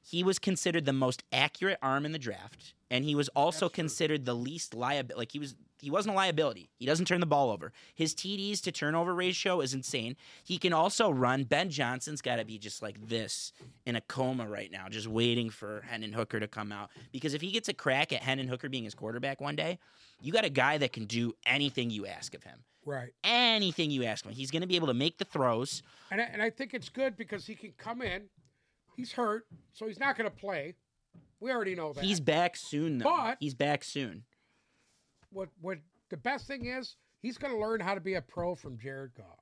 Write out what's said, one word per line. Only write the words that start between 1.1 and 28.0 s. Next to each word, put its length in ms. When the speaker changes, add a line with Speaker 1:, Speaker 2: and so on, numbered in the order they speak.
Speaker 1:
accurate 520
arm 240
in 60
the 60
draft. 540
And 120
he 120
was 140
also 360
Speaker 2:
That's 60
true. 100
Speaker 1:
considered 440
the 80
least 400
liabi-, 420
like, 160
he 80
was, 160
he 100
wasn't 220
a 40
liability. 520
He 80
doesn't 200
turn 140
the 60
ball 240
over. 220
His 200
T 220
Ds 240
to 100
turnover 440
ratio 480
is 120
insane. 400
He 140
can 160
also 360
run. 340
Ben 260
Johnson's 520
gotta 220
be 140
just 240
like 260
this 440
in 100
a 60
coma 440
right 240
now, 180
just 200
waiting 420
for 380
Hendon 240
Hooker 260
to 80
come 240
out. 200
Because 240
if 60
he 100
gets 180
a 60
crack 380
at 100
Hendon 240
Hooker 220
being 160
his 100
quarterback 460
one 160
day, 220
you 100
got 140
a 60
guy 280
that 140
can 140
do 260
anything 440
you 160
ask 280
of 100
him. 160
Speaker 3:
Right. 260
Speaker 1:
Anything 680
you 140
ask 200
him. 80
He's 180
gonna 180
be 80
able 120
to 60
make 220
the 80
throws. 580
Speaker 3:
And 100
I, 40
and 180
I 80
think 240
it's 160
good 260
because 300
he 80
can 240
come 240